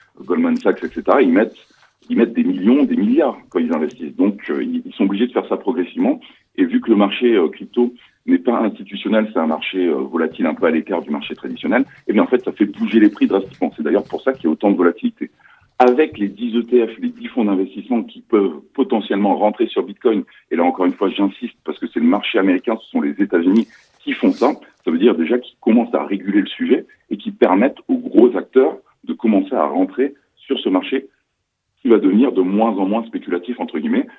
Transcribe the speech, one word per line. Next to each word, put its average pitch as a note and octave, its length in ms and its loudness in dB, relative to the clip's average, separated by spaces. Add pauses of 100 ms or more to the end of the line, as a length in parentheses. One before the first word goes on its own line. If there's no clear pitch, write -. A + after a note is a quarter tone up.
(200)
Goldman E2 360 0
Sachs, - 280 -2
et D#2+ 40 -6
cetera, F#2 340 0
ils - 100 4
mettent, G#2+ 240 0 (540)
ils B2 80 -2
mettent - 160 2
des A#2+ 100 0
millions, G2+ 400 2
des - 120 0
milliards B2 420 0 (100)
quand F2 120 -2
ils E2 120 -2
investissent. D#2 420 -6
Donc, - 360 0
euh, - 120 -4
ils, B2 220 -4
ils - 80 -16
sont - 120 -2
obligés G2+ 220 0
de B2+ 60 -6
faire - 160 -2
ça - 80 -4
progressivement. F2+ 640 -2 (360)
Et - 100 2
vu B3 160 0
que - 80 0
le G#2+ 60 4
marché, G#2+ 380 2
euh, E2+ 140 2
crypto A#2+ 460 -4 (320)
n'est C3 120 4
pas A#2+ 220 -2
institutionnel, G#2+ 720 -2
c'est - 60 -4
un D#2+ 80 0
marché, E2 400 -2
euh, E2 80 2
volatile, D#2+ 520 -2
un D2+ 80 -2
peu F#2 120 0
à D#2+ 40 2
l'écart E2 300 -2
du - 80 -8
marché D2 260 -6
traditionnel, - 520 -4 (220)
eh - 40 -2
bien, G#2 120 2
en - 20 -2
fait, B2 180 0
ça G#2+ 80 -6
fait G#2 140 0
bouger G#2 340 0
les - 80 8
prix - 180 -2
drastiquement. - 480 -2
C'est - 80 -8
d'ailleurs G2 220 0
pour - 160 -10
ça C3+ 140 -2
qu'il - 100 -8
y - 40 0
a - 20 2
autant F2 200 0
de F#2+ 60 2
volatilité. E2+ 540 0 (480)
Avec B2+ 400 4
les G2+ 100 -2
dix A2 260 -6
E A#2 80 0
T A#2+ 240 2
F, A2 120 -8
les B2+ 100 -4
dix A#2+ 200 -12
fonds A#2 180 -2
d'investissement G2+ 560 -2
qui - 180 -16
peuvent - 400 0 (140)
potentiellement G#2 600 0
rentrer G#2 320 0
sur - 140 -2
Bitcoin, G2+ 420 -2 (260)
et - 60 -4
là, E2+ 80 2
encore F2+ 200 0
une - 80 2
fois, G2+ 160 -2
j'insiste, G2 560 -4
parce D#2 140 -8
que - 80 -8
c'est - 140 -6
le D#2+ 60 2
marché G2+ 320 0
américain, F#2+ 440 0
ce - 80 -20
sont E2 100 -4
les D2 180 -2
États-Unis G2 480 2 (380)
qui C#4 80 -6
font G2 200 0
ça, B3+ 200 0 (320)
ça F2+ 60 -4
veut E2 80 0
dire A2+ 160 4
déjà E2 240 0
qu'ils - 220 -14
commencent A2+ 340 2
à C#2+ 100 -2
réguler G2 360 -2
le F2+ 60 0
sujet - 400 0 (240)
et G#2 80 -6
qui G#2 120 -10
permettent G2+ 460 2 (120)
aux B2+ 100 0
gros A#2+ 360 4
acteurs C3 440 0 (260)
de - 80 -6
commencer G#2 420 0
à E2 120 2
rentrer - 480 -2 (220)
sur - 220 -6
ce G#2+ 120 -2
marché A2+ 380 -2 (760)
qui - 60 0
va A2+ 100 6
devenir G#2 340 2
de F#2+ 80 0
moins G2+ 360 0
en F#2+ 100 -2
moins A2 180 -2
spéculatif, F2+ 560 -8
entre E2+ 180 -8
guillemets, - 280 -2 (120)